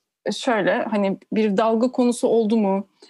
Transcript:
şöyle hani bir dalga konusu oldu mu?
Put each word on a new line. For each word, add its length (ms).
şöyle 520
hani 340
bir 260
dalga 340
konusu 360
oldu 300
mu? 300